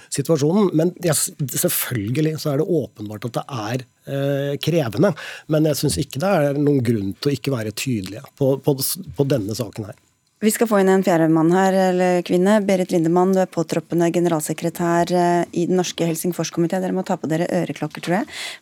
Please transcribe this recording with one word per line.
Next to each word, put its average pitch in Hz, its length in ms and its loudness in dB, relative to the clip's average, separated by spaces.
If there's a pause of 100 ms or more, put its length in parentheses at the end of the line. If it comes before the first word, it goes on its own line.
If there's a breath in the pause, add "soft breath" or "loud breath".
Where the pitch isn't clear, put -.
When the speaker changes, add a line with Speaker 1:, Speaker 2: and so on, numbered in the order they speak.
(100)
Speaker 1:
situasjonen. 165 640 2
Men 170 280 2
jeg 165 120 2
s-, - 160 -2 (340)
selvfølgelig 139 760 -2
så 151 120 -2
er 139 100 0
det - 60 -2 (120)
åpenbart 107 480 -10
at 120 100 -6
det 143 100 -8
er, 127 380 -6 (220)
eh, 139 500 -2
krevende, 156 560 0 (340 loud breath)
men 156 200 2
jeg 143 80 0
synes - 240 0
ikke 139 220 -4
det 185 60 0
er 143 300 2
noen 143 260 2
grunn 104 360 0
til 147 100 0
å 143 60 0
ikke - 160 -4
være 110 240 -4
tydelige 101 460 -6 (160)
på, 135 260 2
på, 147 100 4 (420)
på 139 120 2
denne 110 260 0
saken 104 340 -8
her. - 100 -18 (400)
Speaker 2:
Vi 214 160 2
skal 233 160 0
få 208 80 4
inn 190 140 4
en 190 100 4
fjerde 165 320 4
mann 165 160 4
her, 190 240 4 (140)
eller 180 340 2
kvinne. 185 400 4
Berit 190 320 0
Lindemann, 175 400 4
du 190 80 4
er 180 80 -2
påtroppende 170 640 0
generalsekretær, 170 960 0
eh, 175 400 2
i 175 160 0
den 185 140 2
norske 165 260 -2
Helsingforskomité. 170 720 -2
Dere 185 160 -2
må 185 80 -2
ta 185 160 -2
på 139 120 -6
dere 160 200 0
øreklokker, 165 560 -4
tror 170 140 0
jeg. 294 100 -8 (320 loud breath)